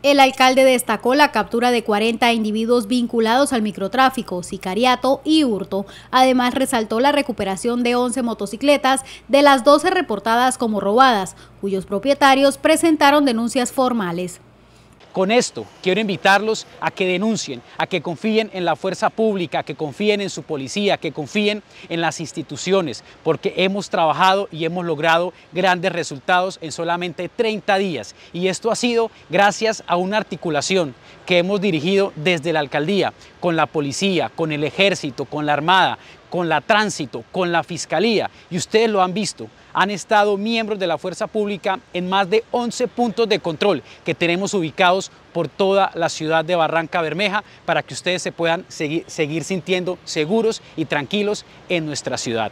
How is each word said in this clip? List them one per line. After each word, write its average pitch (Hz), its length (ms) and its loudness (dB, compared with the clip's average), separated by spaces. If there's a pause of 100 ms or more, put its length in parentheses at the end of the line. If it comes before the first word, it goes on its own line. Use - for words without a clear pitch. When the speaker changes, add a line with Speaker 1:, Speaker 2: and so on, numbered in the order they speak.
Speaker 1:
El 285 160 4
alcalde 262 460 6
destacó 240 500 2
la 294 160 4
captura 233 400 0
de 233 140 0
cuarenta 226 480 2
individuos 220 540 0
vinculados 240 680 2
al 233 80 0
microtráfico, 202 840 -2
sicariato 247 800 0
y 311 220 4
hurto. 196 400 -2 (260)
Además, 254 440 4
resaltó 233 440 -2
la 285 140 4
recuperación 240 720 -2
de 240 120 2
once 247 280 0
motocicletas 262 840 0 (240)
de 277 120 6
las 269 220 6
doce 294 260 6
reportadas 247 680 0
como 214 240 -2
robadas, 208 560 2 (240)
cuyos 190 240 -4
propietarios 269 720 4
presentaron 302 680 4
denuncias 240 480 0
formales. 185 720 -2 (680)
Speaker 2:
Con 190 200 0
esto, 226 340 0 (160)
quiero 185 180 2
invitarlos 202 680 0 (120)
a 160 120 -4
que 185 160 -4
denuncien, 180 560 -4 (160)
a 160 80 -2
que 180 120 -4
confíen 214 540 -2
en 185 100 -6
la 165 120 0
fuerza 190 340 -4
pública, 196 500 -2
a - 40 -6
que 156 100 -10
confíen 202 480 -2
en 190 80 -4
su 156 140 -10
policía, 156 540 -2
que 160 140 -6
confíen 208 520 -2 (260)
en 165 100 -4
las 165 200 -2
instituciones, 160 840 -4 (200)
porque 160 340 -2
hemos 190 320 0
trabajado 185 640 2
y 160 140 -6
hemos 175 200 -4
logrado 165 480 0 (180)
grandes 180 400 0
resultados 175 680 -2
en 160 100 -10
solamente 170 560 -6
treinta 208 520 -2
días. 156 340 -6 (200)
Y 180 160 -2
esto 208 200 -4
ha 208 60 2
sido 233 340 0 (220)
gracias 202 560 0
a 170 80 0
una 185 220 -2
articulación 165 760 -2 (320)
que 175 140 4
hemos 190 200 0
dirigido 190 560 0
desde 160 380 0
la 156 60 2
alcaldía, 151 520 -2 (280)
con 175 160 0
la 156 100 2
policía, 151 680 -2
con 160 180 -4
el 147 120 -2
ejército, 151 640 0
con 151 220 -6
la 147 60 2
armada, 156 440 2 (320)
con 175 180 -2
la 156 140 0
tránsito, 190 680 -2
con 175 200 -2
la 165 120 0
fiscalía, 165 680 -2 (220)
y 175 60 -4
ustedes 220 300 0
lo 202 140 0
han 180 140 0
visto, 185 320 -6 (260)
han 185 160 0
estado 208 480 0
miembros 220 400 -2
de 185 80 -4
la 165 140 -2
fuerza 185 260 -8
pública 208 540 -4 (120)
en 180 160 -4
más 190 220 0
de 220 220 2
once 240 360 -2
puntos 226 400 -2
de 196 120 0
control 170 420 0 (240)
que 165 80 -2
tenemos 175 400 0
ubicados 180 580 2 (220)
por 165 140 -4
toda 196 480 2
la 165 120 -2
ciudad 160 380 0
de 175 100 0
Barranca 160 460 0
Bermeja 185 420 -2 (220)
para 156 160 0
que - 140 -12
ustedes 180 260 -4
se 180 100 -6
puedan 165 360 -2
segui-, 139 400 -4
seguir 156 360 -4
sintiendo 185 600 -4
seguros 214 560 -2 (140)
y 160 100 -4
tranquilos 202 600 -2 (220)
en 165 200 -2
nuestra 139 280 -6
ciudad. 113 360 -4